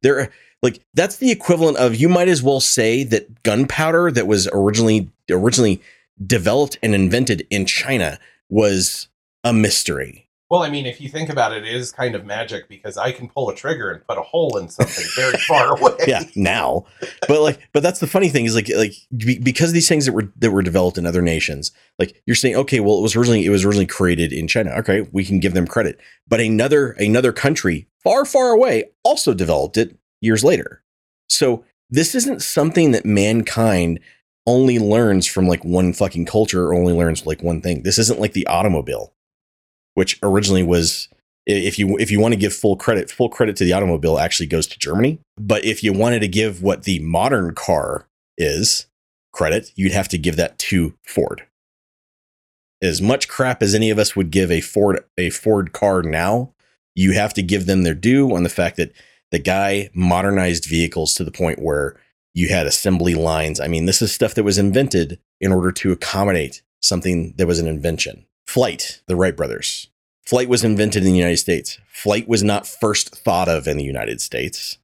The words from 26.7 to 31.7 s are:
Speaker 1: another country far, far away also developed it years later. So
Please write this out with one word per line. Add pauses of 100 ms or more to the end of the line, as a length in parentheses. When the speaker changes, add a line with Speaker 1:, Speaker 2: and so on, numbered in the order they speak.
Speaker 1:
another
country (160)
far,
far
away (120)
also
developed
it (240)
years
later. (460)
So (240)